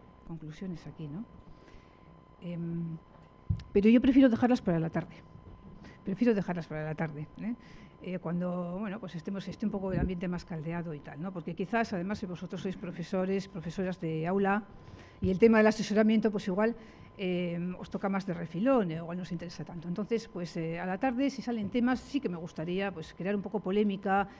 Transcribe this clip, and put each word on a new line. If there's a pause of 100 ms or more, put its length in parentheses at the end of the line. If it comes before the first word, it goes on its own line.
(280)
conclusiones
aquí,
¿no? (1160)
Em, (760)
pero
yo
prefiero
dejarlas
para
la
tarde. (880)
Prefiero
dejarlas
para
la
tarde, (140)
¿eh? (460)
Eh,
cuando,
bueno,
pues
estemos,
esté
un
poco
el
ambiente
más
caldeado
y
tal,
¿no?
Porque
quizás,
además,
si
vosotros
sois
profesores,
profesoras
de
aula, (560)
y
el
tema
del
asesoramiento,
pues
igual, (420)
eh,
os
toca
más
de
refilón,
eh,
igual
no
os
interesa
tanto.
Entonces,
pues,
eh,
a
la
tarde,
si
salen
temas,
sí
que
me
gustaría,
pues,
crear
un
poco
polémica. (120)